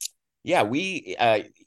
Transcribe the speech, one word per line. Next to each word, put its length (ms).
yeah, 180
we, 560
uh, 220